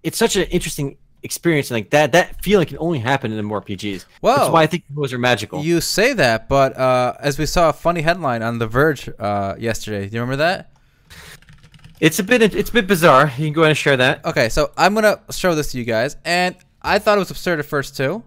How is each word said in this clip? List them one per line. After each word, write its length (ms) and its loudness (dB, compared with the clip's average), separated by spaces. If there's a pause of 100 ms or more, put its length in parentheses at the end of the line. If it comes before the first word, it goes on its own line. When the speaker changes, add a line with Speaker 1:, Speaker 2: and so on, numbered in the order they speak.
Speaker 1:
it's 160 -8
such 180 2
an 100 0
interesting 520 -4 (240)
experience, 480 -2
and, 80 -2
like, 140 -4
that, 220 4
that 300 2
feeling 220 4
can 140 -14
only 180 -2
happen 340 -2
in 60 -6
M 80 -6
M 60 -6
O 20 -4
R 80 -4
P 140 -10
Gs. 320 -8 (160)
Speaker 2:
Well, 140 4
Speaker 1:
That's 120 2
why 140 4
I 20 6
think 240 -6
those 240 -6
are 60 -6
magical. 440 0
Speaker 2:
you 160 0
say 340 0
that, 360 0
but, 260 2
uh, 440 0
as 180 -4
we 80 -2
saw 240 2
a 40 0
funny 280 -2
headline 400 -2
on 160 -4
The 80 -2
Verge, 420 0 (120)
uh, 400 -4
yesterday, 500 -6
do 60 -12
you 60 -4
remember 160 -4
that? 340 -4 (1300)
Speaker 1:
It's 180 2
a 60 -2
bit, 180 2
it's 300 0
a 20 -6
bit 140 2
bizarre. 500 6
You 80 -2
can 80 -4
go 80 0
ahead 80 6
and 80 2
share 200 2
that. 280 0
Speaker 2:
Okay, 240 0
so 260 -2
I'm 200 2
gonna 340 2
show 240 -2
this 200 -4
to 40 -6
you 80 -6
guys, 400 -2
and 300 0 (300)
I 140 2
thought 180 4
it 20 2
was 120 -4
absurd 280 -4
at 60 -6
first 300 -6
too 320 -4